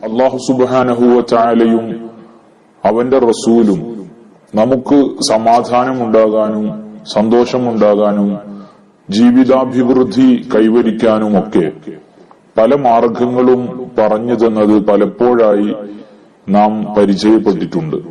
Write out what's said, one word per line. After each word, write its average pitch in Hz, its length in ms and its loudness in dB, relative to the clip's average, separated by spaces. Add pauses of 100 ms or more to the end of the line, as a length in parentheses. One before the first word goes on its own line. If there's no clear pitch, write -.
അല്ലാഹു 127 400 0
സുബ്ഹാനഹു 127 640 0
വ 120 80 4 (100)
തആലയും 113 540 2 (1040)
അവന്റെ 123 380 0
റസൂലും 113 520 2 (800)
നമുക്ക് 127 400 0 (300)
സമാധാനമുണ്ടാകാനും 110 1400 0 (480)
സന്തോഷമുണ്ടാകാനും 107 1120 0 (800)
ജീവിതാഭിവൃദ്ധി 123 1200 2 (240)
കൈവരിക്കാനുമൊക്കെ 110 1120 0 (920)
പല 113 120 4 (160)
മാർഗങ്ങളും 123 760 0 (360)
പറഞ്ഞു 110 440 0
തന്നത് 107 340 2 (140)
പലപ്പോഴായി 104 760 2 (880)
നാം 107 160 2 (240)
പരിചയപ്പെട്ടിട്ടുണ്ട്. 98 1000 0 (120)